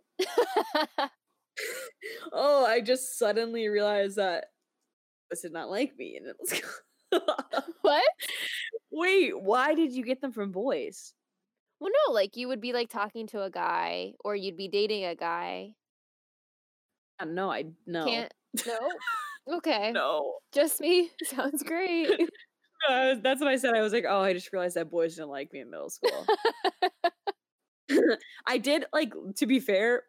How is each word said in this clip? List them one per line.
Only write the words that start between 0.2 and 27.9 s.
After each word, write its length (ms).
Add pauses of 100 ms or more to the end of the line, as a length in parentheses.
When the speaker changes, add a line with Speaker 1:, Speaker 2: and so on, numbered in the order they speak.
Speaker 2:
<laughs> 760
Oh, 340
I 160
just 360
suddenly 500
realized 500
that 340 (800)
this 120
did 120
not 160
like 280
me, 200
and 100
it 120
was 220 (500)
<laughs> 720
Speaker 1:
What? 220 (880)
Speaker 2:
Wait, 500
why 340
did 180
you 100
get 180
them 120
from 180
boys? 640 (640)
Speaker 1:
Well, 120 (160)
no, 60
like, 220
you 120
would 140
be, 120
like, 160
talking 380
to 160
a 60
guy, 680
or 160
you'd 220
be 100
dating 380
a 100
guy. 600 (1400)
Speaker 2:
Uh, 60
no, 260
I, 220 (120)
no. 400
Speaker 1:
Can't, 80 (320)
no? 420
Speaker 2:
<laughs> 20 (380)
Speaker 1:
Okay. 480
Speaker 2:
No. 440 (140)
Speaker 1:
Just 280
me? 360
<laughs> 60
Sounds 400
great. 560 (100)
Speaker 2:
<laughs> 120 (460)
No, 80
I 180
was, 80
that's 200
what 80
I 60
said. 180
I 80
was 120
like, 140
"Oh, 140
I 120
just 200
realized 220
that 160
boys 240
didn't 140
like 220
me 100
in 100
middle 180
school." 420 (120)
Speaker 1:
<laughs> 100 (1400)
Speaker 2:
<laughs> 300 (260)